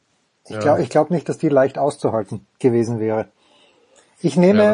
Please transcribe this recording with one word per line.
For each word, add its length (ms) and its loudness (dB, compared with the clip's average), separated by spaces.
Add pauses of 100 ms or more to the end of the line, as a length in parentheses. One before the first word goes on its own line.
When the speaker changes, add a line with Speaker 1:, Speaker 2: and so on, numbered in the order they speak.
(440)
Speaker 1:
ich 80 -18
Speaker 2:
Ja. 80 -8
Speaker 1:
glaub, 180 2
ich 100 -2
glaub 220 0
nicht, 180 -2
dass 100 -6
die 100 -2
leicht 300 2
auszuhalten 640 -4 (180)
gewesen 400 0
wäre. 260 -2 (960)
Ich 160 -2
nehme, 260 4
Speaker 2:
Ja, 120 4